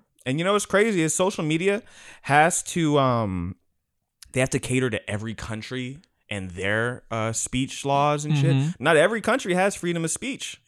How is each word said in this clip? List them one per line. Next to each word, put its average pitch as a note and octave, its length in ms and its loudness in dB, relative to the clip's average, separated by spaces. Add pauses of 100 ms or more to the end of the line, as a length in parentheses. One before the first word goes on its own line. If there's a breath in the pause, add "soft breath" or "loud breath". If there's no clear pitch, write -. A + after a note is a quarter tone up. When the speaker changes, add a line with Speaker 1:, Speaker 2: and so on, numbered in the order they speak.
(260)
Speaker 1:
And C3 120 0
you E3+ 60 -2
know G3 80 2
what's G#3 140 2
crazy G3+ 360 4
is D#3 120 0
social F#3 280 0
media E3 400 0 (400 loud breath)
has D3+ 420 4
to, D3+ 360 2
um, G2+ 560 0 (760)
they B2+ 80 -2
have C3 100 2
to C#3 100 0
cater B2+ 300 0
to G#2 200 -6
every G#2+ 240 -6
country B2+ 640 -10 (320)
and F#2+ 200 -8
their, G#2+ 600 -2
uh, A2+ 220 -2
speech - 520 -4
laws D3 400 0
and D3+ 100 0
Speaker 2:
Mm-hmm. C#3 360 4
Speaker 1:
shit. - 100 -8
Not D#3 160 4
every G3+ 240 4
country A3 340 0
has F#3+ 200 2
freedom E3+ 300 -4
of D#3+ 80 -2
speech. - 540 -8